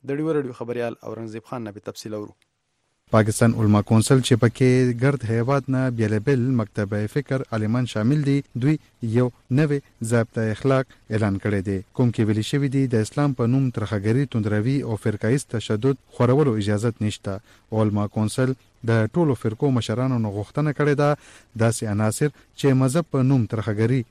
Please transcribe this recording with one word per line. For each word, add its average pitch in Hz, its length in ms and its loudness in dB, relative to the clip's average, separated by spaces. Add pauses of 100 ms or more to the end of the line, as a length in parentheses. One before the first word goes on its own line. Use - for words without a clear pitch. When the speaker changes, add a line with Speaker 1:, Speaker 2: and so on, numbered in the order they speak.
Speaker 1:
د 139 120 -4
ډیوه 156 180 -2
راډیو 131 240 -4
خبریال 117 420 -6
اورنګزیب 110 480 -12
خان 127 160 -8
نه 104 80 -12
به 104 140 -18
تفصیل 107 260 -12
اورو. 104 180 -10 (800)
Speaker 2:
پاکستان 110 440 4
علما 104 320 4
کونسل 117 300 6
چې 127 220 2
پکې 127 600 2
ګرد 135 300 0
هیواد 131 420 0
نه 131 240 0
بیلابیل 110 440 0 (180)
مکتبه 104 520 -4
فکر 135 320 -4 (140)
عالمان 113 340 0
شامل 135 360 0
دي، 139 60 2 (280)
دوی 147 120 4 (440)
یو 123 80 4 (320)
نوی 147 200 2 (340)
ضابطه 113 420 0
اخلاق 135 420 0 (140)
اعلان 104 340 0
کړی 104 240 0
دی، 98 100 -2 (220)
کوم 123 100 2
کې 113 200 -2
ویلي 107 200 0
شوي 139 240 -2
دي 135 80 2 (120)
د 110 120 0
اسلام 143 360 -2
په 117 120 2
نوم 135 240 2
ترهګري، 110 560 -2
توندروي 110 480 0
او 110 240 -4
فرقه 107 300 0
ایز 143 180 -4
تشدد 117 480 -2 (160)
خورولو 123 460 4
اجازت 107 420 -2
نشته. 104 320 -6 (460)
علما 104 240 0 (100)
کونسل 127 380 0 (360)
د 113 220 2
ټولو 156 300 0
فرقو 123 340 0
مشرانو 120 480 -2
نه 101 140 -6
غوښتنه 147 380 -4
کړې 147 160 2 (100)
ده 147 120 2 (460)
داسې 113 320 0
عناصر 107 400 0
چې - 320 -6 (180)
مذهب 135 320 -2
په 131 160 2
نوم 123 240 2
ترهګري 113 540 0